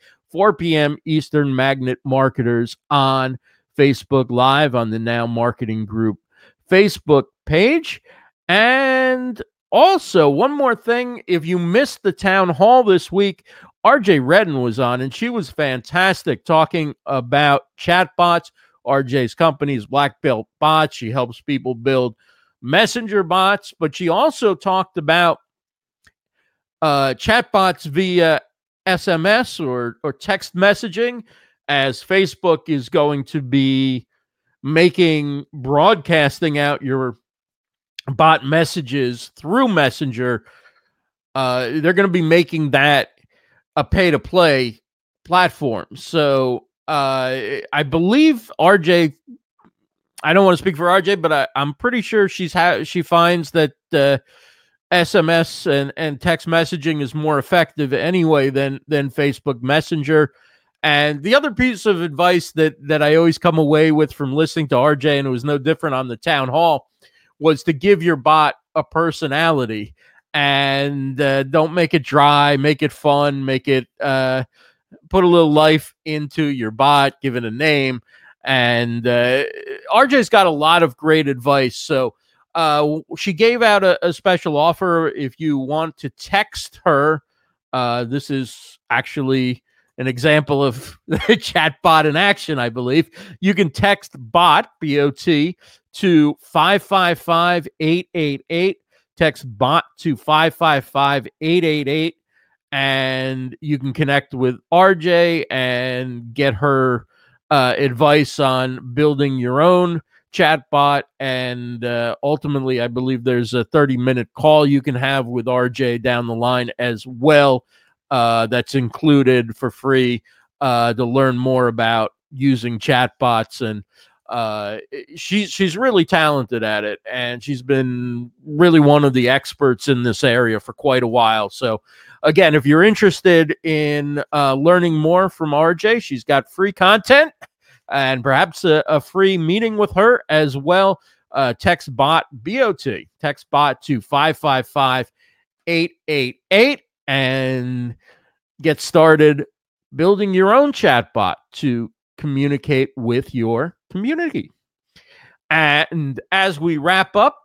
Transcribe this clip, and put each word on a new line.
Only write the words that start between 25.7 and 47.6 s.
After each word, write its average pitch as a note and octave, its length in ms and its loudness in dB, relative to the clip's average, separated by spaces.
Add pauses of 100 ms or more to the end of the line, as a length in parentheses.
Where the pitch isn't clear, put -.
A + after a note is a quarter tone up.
uh, C#3 320 0
chatbots G#3 720 -2
via E3+ 560 0 (460)
S F#3 220 -2
M E3 160 0
S A3 360 0
or, B2 420 -6
or D3 100 -4
text - 420 -6
messaging, G#3 720 -2 (440)
as C3+ 360 -2
Facebook F3+ 640 0
is C#3 220 -4
going D3 340 0
to D#3 160 -6
be C3+ 640 -2 (560)
making D#3 920 0
broadcasting D3 1040 0
out C#3+ 240 -2
your C3 340 -4 (920)
bot D#3 360 2
messages C#3 920 -4
through A#3 320 -2
Messenger. B2+ 760 -2 (920)
Uh, B2+ 420 -4
they're D#3+ 180 0
gonna G3 140 2
be F3 120 0
making D#3+ 520 2
that C#3 400 2 (640)
a D3 80 -2
pay-to-play D3 1000 0 (420)
platform. D3+ 680 -2
So, C3+ 720 -2 (200)
uh, C3 760 -4 (120)